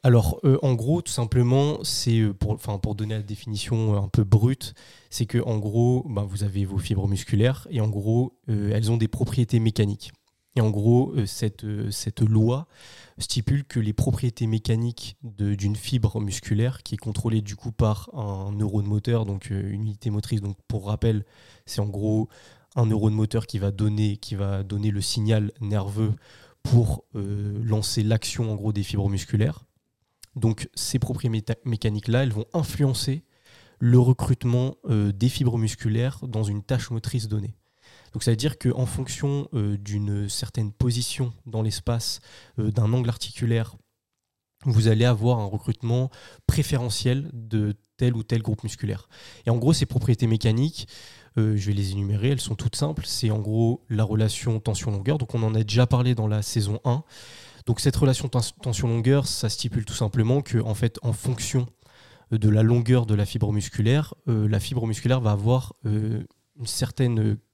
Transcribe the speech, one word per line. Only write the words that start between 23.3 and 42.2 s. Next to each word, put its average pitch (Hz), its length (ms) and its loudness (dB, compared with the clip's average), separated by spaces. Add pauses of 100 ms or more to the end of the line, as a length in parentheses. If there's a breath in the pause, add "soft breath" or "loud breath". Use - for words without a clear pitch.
qui - 120 -6
va 98 120 0
donner, 104 460 0
qui - 180 -10
va 98 280 -2
donner 101 280 -2
le 101 120 -2
signal 107 580 0
nerveux 104 540 -2 (480 loud breath)
pour, 117 420 2 (120)
euh, 101 460 -4
lancer 107 400 0
l'action 110 480 0
en 107 40 -2
gros 104 180 -2
des 101 100 -2
fibres 98 280 0
musculaires. 104 560 -2 (680)
Donc 113 380 0
ces - 260 -2
propriétés - 280 -2
méta-, 113 360 -2
mécaniques-là, 113 580 0
elles 127 100 0
vont 107 200 -4
influencer 139 720 -2 (560 soft breath)
le 120 180 6
recrutement, 123 800 2 (120)
euh, 104 220 2
des 98 180 2
fibres 123 300 0
musculaires 113 640 -2
dans 110 220 -4
une 104 180 -4
tâche - 280 -4
motrice 113 360 -4
donnée. 104 300 -4 (560 soft breath)
Donc 110 100 -8
ça 120 80 2
veut 113 60 4
dire 139 200 -2
qu'en 127 300 0
fonction, 139 680 -4
euh, 104 220 0
d'une 101 520 -4
certaine 107 420 -4
position 120 600 -2 (140)
dans 110 160 -4
l'espace, 117 580 -4 (400 loud breath)